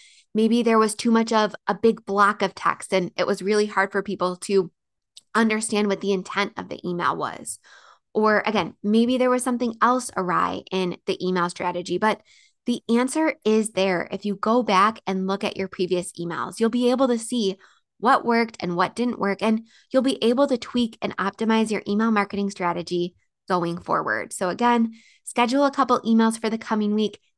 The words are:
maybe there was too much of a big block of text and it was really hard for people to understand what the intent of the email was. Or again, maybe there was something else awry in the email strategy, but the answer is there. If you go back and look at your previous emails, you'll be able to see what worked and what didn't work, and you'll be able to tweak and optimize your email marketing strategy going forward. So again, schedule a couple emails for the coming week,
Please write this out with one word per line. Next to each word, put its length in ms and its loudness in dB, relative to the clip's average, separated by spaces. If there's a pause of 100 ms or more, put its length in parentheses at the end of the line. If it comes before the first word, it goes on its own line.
(340)
maybe 280 4
there 160 4
was 160 4
too 160 0
much 220 4
of 220 2 (120)
a 80 0
big 320 0
block 340 2
of 140 -2
text 400 -4
and 220 0
it 100 0
was 160 -2
really 240 2
hard 260 -2
for 100 -2
people 340 -4
to 340 0 (640)
understand 540 2
what 120 0
the 120 0
intent 440 -2
of 120 -10
the 180 -12
email 300 -2
was. 420 -8 (560)
Or 320 4
again, 360 -2
maybe 360 2
there 120 2
was 120 0
something 400 -2
else 340 0
awry 540 -2
in 260 -2 (100)
the 180 -4
email 260 0
strategy, 480 -6
but 240 0 (420)
the 240 -2
answer 460 2 (100)
is 260 2
there. 400 0
If 140 -10
you 100 -2
go 280 0
back 440 2
and 200 -2
look 180 -4
at 120 -4
your 120 -6
previous 440 -4
emails, 460 -8
you'll 120 2
be 200 2
able 180 2
to 100 0
see 380 -2 (420)
what 260 2
worked 360 0
and 160 -4
what 200 0
didn't 220 -2
work, 240 -2
and 240 0 (260)
you'll 100 4
be 220 -2
able 220 4
to 100 0
tweak 460 -2
and 160 -4
optimize 520 0
your 160 -2
email 240 0
marketing 400 0
strategy 640 -4 (320)
going 320 -2
forward. 540 -4
So 160 -4
again, 460 2 (280)
schedule 420 0
a 60 4
couple 300 0
emails 400 2
for 80 -4
the 100 -4
coming 360 -2
week, 260 -2 (180)